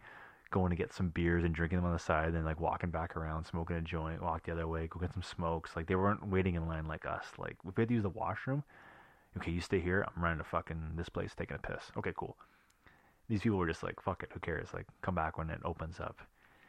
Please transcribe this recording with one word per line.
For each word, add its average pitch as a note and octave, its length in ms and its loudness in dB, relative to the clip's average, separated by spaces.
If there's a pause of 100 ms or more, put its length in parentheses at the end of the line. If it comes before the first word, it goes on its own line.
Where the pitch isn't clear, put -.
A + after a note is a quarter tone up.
(520)
going F#2 180 6
to F2 60 4
get F2 180 0
some F#2 160 2
beers E2+ 340 4
and E2+ 120 4
drinking E2 220 2
them F2 80 4
on F2 80 4
the E2 60 2
side, D#2+ 340 4
then, E2 120 2
like, D#2 140 0
walking E2 320 0
back E2 240 -2
around, D#2+ 300 -2
smoking E2+ 320 -2
a E2 40 0
joint, D#2+ 400 -4
walk E2 220 -2
the - 80 -4
other E2 160 -2
way, E2 180 -2
go E2 140 -8
get F2 140 -2
some F2+ 100 -4
smokes. E2 520 -2
Like, D#2+ 120 -2
they F#2+ 80 4
weren't G2+ 320 4
waiting F#2+ 260 4
in E2 140 0
line D#2+ 180 -2
like D#2 200 -6
us. - 200 -4 (140)
Like, - 260 -6
if F#2+ 100 -8
we A2+ 60 4
had A2+ 60 6
to A#2+ 80 4
use A2 80 4
the G2 60 2
washroom, F#2+ 540 -2 (720)
"Okay, F2 120 -2
you E2+ 120 0
stay G2 180 2
here. F2+ 260 2
I'm - 160 -4
running E2 180 4
to - 40 -6
fucking E2 540 -4
this E2 120 -4
place, - 240 -4
taking - 220 -6
a - 40 -6
piss." - 380 -6
Okay, - 180 -2
cool. - 220 -8 (920)
These G#2 140 2
people G#2+ 160 6
were F2+ 100 4
just D#2+ 140 0
like, F2 200 -6
"Fuck - 220 -2
it, - 100 -12
who F#2 80 -8
cares? E2+ 320 -4
Like, - 140 -8 (140)
come F#2 140 0
back D#2+ 220 0
when D#2+ 120 -2
it - 140 -4
opens E2+ 360 -4
up." E2 220 -6 (480)